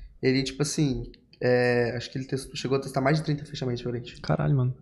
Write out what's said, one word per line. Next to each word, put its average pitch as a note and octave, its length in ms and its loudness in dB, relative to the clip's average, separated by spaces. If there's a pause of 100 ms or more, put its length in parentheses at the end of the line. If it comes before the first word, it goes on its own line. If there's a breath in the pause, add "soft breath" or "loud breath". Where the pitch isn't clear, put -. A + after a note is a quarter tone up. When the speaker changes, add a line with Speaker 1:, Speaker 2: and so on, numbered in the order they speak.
(220 soft breath)
Speaker 1:
ele, C3 220 4
tipo - 180 -4
assim, C3+ 500 0 (300)
é, B2 560 4
acho - 140 -10
que - 80 -6
ele C3 80 -6
testou, - 280 -6
chegou C3+ 220 0
a C3+ 40 0
testar C3+ 200 -4
mais C#3+ 160 4
de D#3 60 -2
trinta D3 220 -2
fechamentos B2 340 -4
diferentes. A#2+ 400 -8
Speaker 2:
Caralho, D3+ 360 2
mano. B2+ 260 2